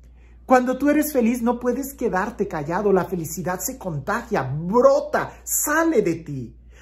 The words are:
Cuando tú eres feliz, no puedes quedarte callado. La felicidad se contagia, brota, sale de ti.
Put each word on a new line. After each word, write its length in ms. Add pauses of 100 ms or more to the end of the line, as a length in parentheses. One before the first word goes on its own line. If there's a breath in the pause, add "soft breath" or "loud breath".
(460 soft breath)
Cuando 320
tú 120
eres 220
feliz, 300
no 180
puedes 340
quedarte 540
callado. 460
La 120
felicidad 540
se 180
contagia, 680
brota, 1000
sale 580
de 140
ti. 400 (260 soft breath)